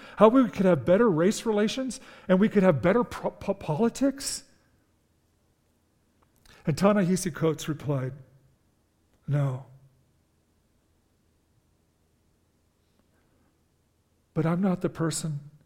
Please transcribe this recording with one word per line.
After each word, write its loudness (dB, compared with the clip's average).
how 8
we 6
could -2
have 2
better 4
race 0
relations, -2
and 4
we 4
could 2
have 4
better 2
pro-, -6
po-, -6
politics?" -4
And -2
Ta-Nehisi 0
Coates -4
replied, -6
"No. -4
But -2
I'm -2
not -2
the -4
person -6